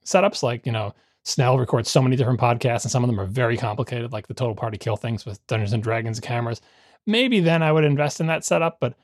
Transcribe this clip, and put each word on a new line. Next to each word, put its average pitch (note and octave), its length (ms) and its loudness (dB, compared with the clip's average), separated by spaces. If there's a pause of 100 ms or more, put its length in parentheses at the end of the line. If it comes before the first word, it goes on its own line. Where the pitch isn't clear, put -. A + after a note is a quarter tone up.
setups, - 380 2
like, B2 220 -2
you B2 60 0
know, G#2+ 220 -2 (320)
Snell C3 320 2
records A#2+ 320 0
so C3+ 120 4
many B2+ 140 4
different B2 240 2
podcasts A#2+ 440 0
and A#2 80 -4
some B2 120 0
of B2 60 2
them G#2+ 100 0
are F#2+ 60 -4
very A#2 320 0
complicated, A#2+ 560 -6
like G#2+ 140 -10
the - 80 -10
Total A#2 200 -2
Party G#2+ 220 -6
Kill G#2+ 200 -4
things A2+ 280 -6
with G2+ 220 -14
Dungeons G#2+ 260 0
and A2+ 80 0
Dragons A2+ 380 -2
cameras, A#2 420 -4 (460)
maybe A#3 320 2
then E3 240 4
I D#3 80 2
would D#3 140 4
invest C#3+ 340 0
in D#3+ 80 0
that D#3+ 180 -2
setup, E3 340 0
but - 140 -2 (100)